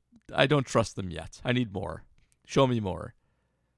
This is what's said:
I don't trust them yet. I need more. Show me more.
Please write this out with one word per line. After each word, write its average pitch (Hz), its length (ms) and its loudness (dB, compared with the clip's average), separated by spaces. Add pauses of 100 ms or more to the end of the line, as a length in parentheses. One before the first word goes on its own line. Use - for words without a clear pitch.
(340)
I 143 140 4
don't 139 200 2
trust - 300 0
them 95 120 -6
yet. 82 340 -12
I 127 100 0
need 120 200 -2
more. 85 300 -8 (420)
Show 139 220 4
me 123 140 0
more. 87 340 -6 (640)